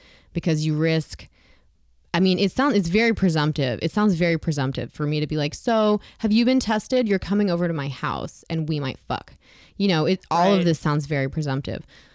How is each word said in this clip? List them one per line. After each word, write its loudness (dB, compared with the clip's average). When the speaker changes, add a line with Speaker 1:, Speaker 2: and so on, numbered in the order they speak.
Speaker 1:
because 0
you 0
risk, -2
I 2
mean, 4
it 2
sounds, 2
it's 2
very 2
presumptive. 0
It -2
sounds 2
very 0
presumptive -4
for -6
me -2
to -2
be -4
like, -2
"So 0
have 0
you 4
been 4
tested? 0
You're 2
coming 0
over 0
to -2
my -4
house -8
and -4
we -2
might -6
fuck." -8
You 0
know, 2
it, 0
all 4
of 4
Speaker 2:
Right. 0
Speaker 1:
this 2
sounds 0
very -2
presumptive, -6